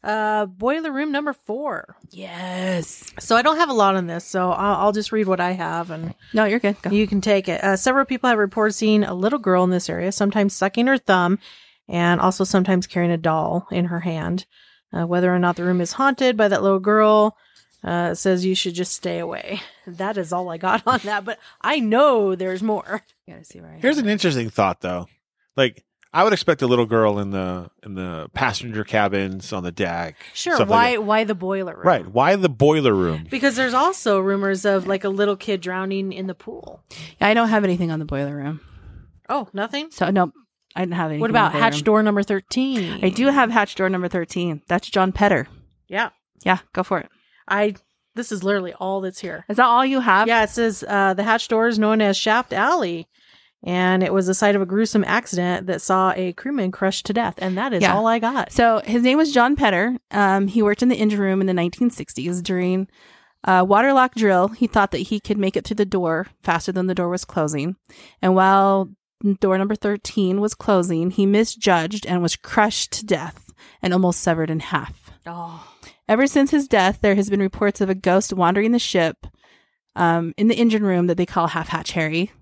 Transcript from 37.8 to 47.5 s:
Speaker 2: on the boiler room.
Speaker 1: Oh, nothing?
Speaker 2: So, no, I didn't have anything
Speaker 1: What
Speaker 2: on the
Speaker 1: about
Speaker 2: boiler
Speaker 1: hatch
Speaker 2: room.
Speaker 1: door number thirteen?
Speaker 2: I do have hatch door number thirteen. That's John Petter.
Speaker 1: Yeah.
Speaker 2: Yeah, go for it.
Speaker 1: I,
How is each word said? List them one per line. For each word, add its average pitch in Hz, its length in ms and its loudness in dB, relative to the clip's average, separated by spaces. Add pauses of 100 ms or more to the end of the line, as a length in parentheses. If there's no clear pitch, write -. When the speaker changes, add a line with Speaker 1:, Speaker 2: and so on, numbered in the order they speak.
Speaker 2:
on 156 80 -4
the 156 60 -6
boiler 143 320 -6
room. 143 240 -8 (680)
Speaker 1:
Oh, 247 240 -4
nothing? 277 360 -6
Speaker 2:
So, 185 200 -2
no, 185 220 2 (440)
I 180 40 -4
didn't 175 160 -4
have 170 140 -2
anything 151 120 -4
Speaker 1:
What 226 80 0
Speaker 2:
on - 40 -2
the 233 60 4
Speaker 1:
about 202 120 2
Speaker 2:
boiler 151 120 0
Speaker 1:
hatch 226 120 2
Speaker 2:
room. 151 80 -4
Speaker 1:
door 214 180 4
number 208 200 2
thirteen? 214 800 -4
Speaker 2:
I 190 60 2
do 196 200 0
have 269 220 2
hatch 220 240 0
door 190 140 -2
number 180 200 -2
thirteen. 170 600 -4
That's 175 220 -2
John 190 220 2
Petter. 190 340 2 (420)
Speaker 1:
Yeah. 214 220 -4 (340)
Speaker 2:
Yeah, 185 140 2 (160)
go - 80 -4
for 185 160 -2
it. - 100 -10 (400)
Speaker 1:
I, 208 260 0 (400)